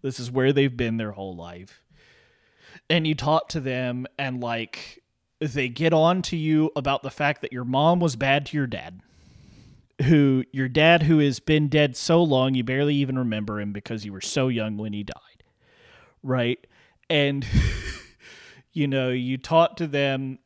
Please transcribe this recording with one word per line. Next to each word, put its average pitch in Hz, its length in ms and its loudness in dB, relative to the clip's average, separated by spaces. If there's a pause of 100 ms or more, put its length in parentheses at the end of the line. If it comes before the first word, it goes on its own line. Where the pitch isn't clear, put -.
This 135 180 -6
is 120 100 -8
where 131 220 2
they've 135 240 2
been 113 220 -2
their 107 140 -6
whole 98 220 -10
life. 87 480 -18 (1080)
And 160 160 2
you 156 80 2
talk 147 360 0
to 160 100 -4
them, 127 460 -4 (120)
and, 127 240 -6
like, 117 600 -8 (380)
they 131 300 -2
get 156 240 0
on 165 280 4
to - 140 -4
you 156 400 2
about 135 260 -2
the 135 80 -8
fact 147 300 -2
that - 120 -8
your 123 120 -8
mom 147 340 4
was 165 160 2
bad 135 320 2
to - 120 -6
your 139 80 0
dad, 165 340 -10 (1000)
who, 135 500 4
your 135 160 -4
dad, 156 360 4
who 156 160 4
has 143 200 0
been 151 280 2
dead 143 280 2
so 170 260 2
long, 131 320 2
you 127 100 0
barely 139 320 0
even 135 220 0
remember 107 400 -4
him 104 140 -6
because 104 320 -10
you 104 80 -10
were 95 80 -14
so 131 280 -2
young 107 280 -4
when 107 160 -8
he 104 100 -6
died, - 420 -16 (760)
right? 123 360 -2 (500)
And, 139 380 0 (600)
<laughs> - 640 -20
you 147 140 0
know, 135 220 0
you 127 300 -2
talk 165 380 2
to 170 100 -4
them 135 600 -2